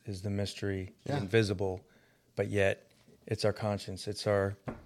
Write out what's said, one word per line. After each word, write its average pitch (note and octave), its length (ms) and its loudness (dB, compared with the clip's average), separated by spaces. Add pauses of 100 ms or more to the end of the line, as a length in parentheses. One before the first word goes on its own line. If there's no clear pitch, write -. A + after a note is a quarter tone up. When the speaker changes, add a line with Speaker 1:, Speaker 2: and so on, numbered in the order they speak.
Speaker 1:
is F#2+ 160 -6
the G2+ 80 -4
mystery, G2 600 -4 (140)
the C3 80 -4
Speaker 2:
Yeah. C#3+ 80 0
Speaker 1:
invisible, G2 640 2 (520)
but G2+ 120 0
yet G2 400 2 (380)
it's - 180 -2
our G#2 80 4
conscience. G2+ 560 -4
It's - 180 -6
our G2 300 2 (300)